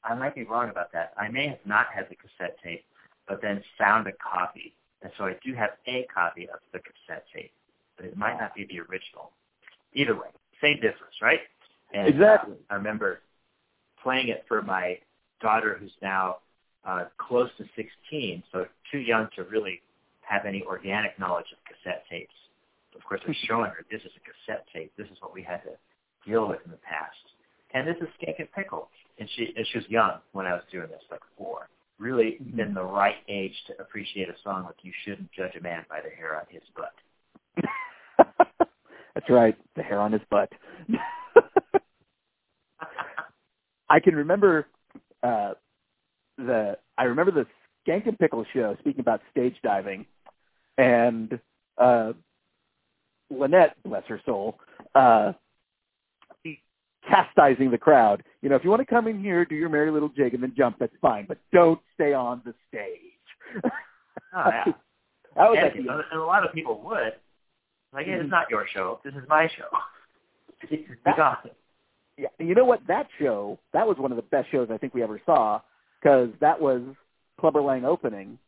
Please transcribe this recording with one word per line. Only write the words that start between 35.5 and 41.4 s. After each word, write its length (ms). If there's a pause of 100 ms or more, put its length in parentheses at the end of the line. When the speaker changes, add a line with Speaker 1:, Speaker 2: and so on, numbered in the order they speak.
Speaker 1:
a 20
Man 300
by 100
the 100
Hair 260
on 120
His 140 (140)
Butt." 180 (1200)
Speaker 2:
<laughs> 500 (460)
That's 160
right, 260 (180)
the 80
hair 180
on 120
his 180
butt. 180 (400)
<laughs> 60 (3000)